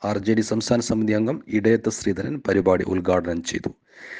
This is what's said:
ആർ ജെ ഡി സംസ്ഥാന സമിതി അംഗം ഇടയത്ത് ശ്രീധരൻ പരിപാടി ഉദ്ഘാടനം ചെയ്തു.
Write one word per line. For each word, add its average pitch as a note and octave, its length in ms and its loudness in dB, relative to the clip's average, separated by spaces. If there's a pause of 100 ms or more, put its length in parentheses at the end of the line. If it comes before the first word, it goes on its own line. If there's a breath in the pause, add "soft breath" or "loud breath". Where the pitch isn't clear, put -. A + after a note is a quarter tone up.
ആർ G#2 120 -2
ജെ G#2 160 0
ഡി A2 80 2
സംസ്ഥാന A2+ 380 0
സമിതി A2 340 0
അംഗം A2 340 0
ഇടയത്ത് A2 420 2
ശ്രീധരൻ G#2+ 580 -4
പരിപാടി F#2 360 4
ഉദ്ഘാടനം F2 600 0
ചെയ്തു. - 280 -6 (480 loud breath)